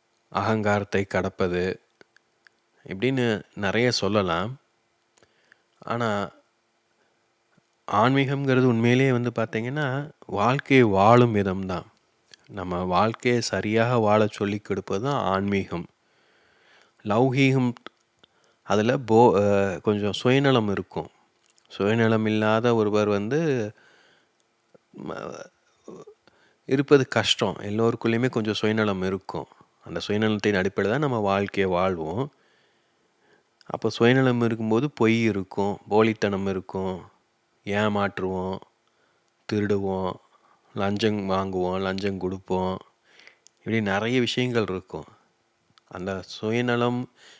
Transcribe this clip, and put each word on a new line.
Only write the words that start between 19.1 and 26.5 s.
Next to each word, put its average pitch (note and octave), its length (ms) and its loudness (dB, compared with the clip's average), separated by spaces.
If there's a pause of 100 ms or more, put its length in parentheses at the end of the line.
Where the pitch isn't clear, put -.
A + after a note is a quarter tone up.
அ, G2 440 2
கொஞ்சம் G#2 320 -2
சுயநலம் B2+ 580 2
இருக்கும். F#2+ 380 -6 (600)
சுயநலம் A2 580 2
இல்லாத A2 480 2
ஒருவர் G#2+ 340 2
வந்து, A2+ 640 -2 (1400)
ம-, - 360 -12 (1200)